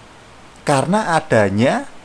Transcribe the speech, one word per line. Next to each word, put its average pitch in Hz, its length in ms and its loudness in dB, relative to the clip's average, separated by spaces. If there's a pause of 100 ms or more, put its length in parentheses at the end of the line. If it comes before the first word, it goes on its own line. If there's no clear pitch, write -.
(640)
karena 165 480 0
adanya 127 720 0 (200)